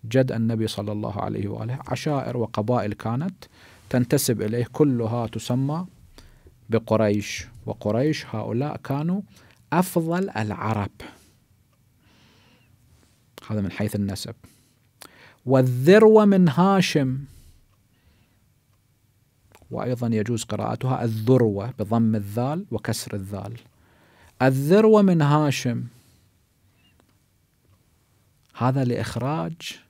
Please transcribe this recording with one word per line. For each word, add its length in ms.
جد 280
النبي 340
صلى 260
الله 280
عليه 280
وآله، 300
عشائر 480
وقبائل 560
كانت 520
تنتسب 520
إليه، 300
كلها 540
تسمى 600
بقريش، 760
وقريش 600
هؤلاء 500
كانوا 440
أفضل 580
العرب، 600
هذا 100
من 100
حيث 260
النسب. 380
"والذروة 760
من 240
هاشم"، 680
وأيضًا 360
يجوز 380
قراءتها 600
الذروة 760
بضم 360
الذال 560
وكسر 440
الذال. 400
"الذروة 600
من 200
هاشم"، 640
هذا 280
لإخراج 960